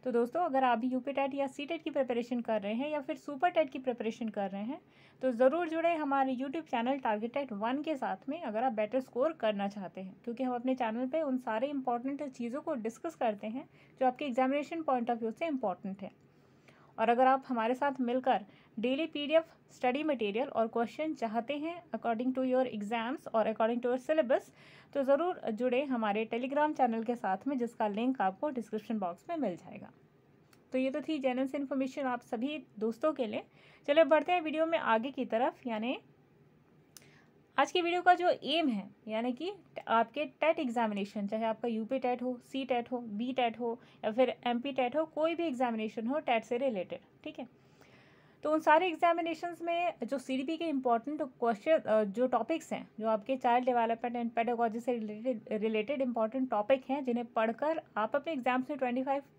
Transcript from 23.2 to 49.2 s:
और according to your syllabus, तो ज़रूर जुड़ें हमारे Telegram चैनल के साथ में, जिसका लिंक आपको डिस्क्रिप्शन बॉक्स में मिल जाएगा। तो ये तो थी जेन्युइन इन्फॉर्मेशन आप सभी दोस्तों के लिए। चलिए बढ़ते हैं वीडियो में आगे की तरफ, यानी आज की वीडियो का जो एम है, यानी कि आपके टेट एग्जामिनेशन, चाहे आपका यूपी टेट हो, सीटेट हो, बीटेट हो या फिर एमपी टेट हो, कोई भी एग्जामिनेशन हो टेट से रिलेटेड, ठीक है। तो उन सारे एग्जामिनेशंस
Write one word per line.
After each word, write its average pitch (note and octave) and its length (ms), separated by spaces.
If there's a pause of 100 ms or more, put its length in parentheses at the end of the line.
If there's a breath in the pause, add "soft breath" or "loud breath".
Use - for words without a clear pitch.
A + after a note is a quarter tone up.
और A3 240
according A#3 340
to B3 80
your B3+ 160
syllabus, D#4 320 (520 loud breath)
तो C#4 80
ज़रूर C#4+ 380 (100)
जुड़ें B3 360
हमारे A3 480
Telegram C#4+ 420
चैनल A#3 260
के A#3 120
साथ G3 320
में, C#4 120
जिसका A#3 300
लिंक A#3 320
आपको G3 300
डिस्क्रिप्शन A3 480
बॉक्स F3+ 300
में E4+ 80
मिल G#3+ 200
जाएगा। - 340 (840)
तो C4 60
ये C4 120
तो D4 100
थी D#4 180
जेन्युइन C4 360
इन्फॉर्मेशन C4+ 480
आप B3 180
सभी C#4+ 460 (120)
दोस्तों A3+ 340
के C4+ 140
लिए। A3 160 (440 loud breath)
चलिए D4+ 180
बढ़ते D4+ 280
हैं F4+ 80
वीडियो D#4 260
में E4 120
आगे A3+ 320
की C4+ 140
तरफ, B3 420
यानी A#3 320 (1600 loud breath)
आज C#4+ 140
की F4+ 100
वीडियो F4 200
का F4+ 120
जो F4 140 (160)
एम D#4 240
है, G#3 220 (180)
यानी A3+ 240
कि D#4+ 200 (360)
आपके A#3 360
टेट D#4 340
एग्जामिनेशन, A3 680
चाहे A3 180
आपका A3+ 240
यूपी A3+ 300
टेट B3 240
हो, B3 160
सीटेट B3 540
हो, B3 60
बीटेट A#3 600
हो A#3 200 (240 loud breath)
या A3 80
फिर B3 240 (100)
एमपी A#3+ 260
टेट B3+ 240
हो, D#4+ 80
कोई D#4+ 300
भी E4+ 80
एग्जामिनेशन A#3 640
हो C4+ 120
टेट A#3+ 260
से A#3+ 140
रिलेटेड, G#3+ 420 (240)
ठीक D#4 140
है। B3+ 100 (920 loud breath)
तो D4+ 100
उन D#4 80
सारे D#4+ 260
एग्जामिनेशंस E4+ 760